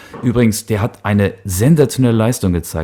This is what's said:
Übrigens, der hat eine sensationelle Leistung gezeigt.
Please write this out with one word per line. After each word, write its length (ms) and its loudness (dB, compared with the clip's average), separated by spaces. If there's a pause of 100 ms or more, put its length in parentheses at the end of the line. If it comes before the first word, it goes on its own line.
(220)
Übrigens, 420 0
der 160 -2
hat 240 -6
eine 300 0 (100)
sensationelle 720 2
Leistung 380 0
gezeigt. 160 -4 (140)